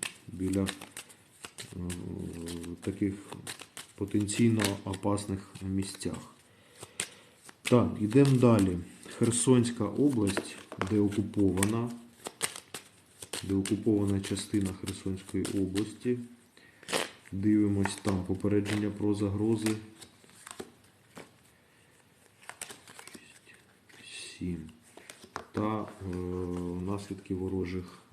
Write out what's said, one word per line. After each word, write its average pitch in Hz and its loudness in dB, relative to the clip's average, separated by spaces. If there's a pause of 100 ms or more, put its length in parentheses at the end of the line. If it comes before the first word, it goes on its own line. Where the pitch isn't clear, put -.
(280)
біля, 95 -2
е, - -10 (1000)
таких 98 -2 (800)
потенційно 107 2 (240)
опасних 101 -2 (360)
місцях. - -6 (1300)
Так, 110 6 (120)
ідемо 131 6
далі. 104 6 (420)
Херсонська 117 4
область, 104 2 (340)
де 104 4
окупована, 101 2 (1500)
де 95 0
окупована 101 2
частина 98 -2 (120)
Херсонської 95 -4
області. 104 -2 (1120)
Дивимось 101 4
там 95 0
попередження 101 0
про 104 2
загрози. 107 0 (4000)
Сім. 90 -4 (920)
Та, 107 0
е, 92 -6 (720)
наслідки 98 -4
ворожих 92 -2 (280)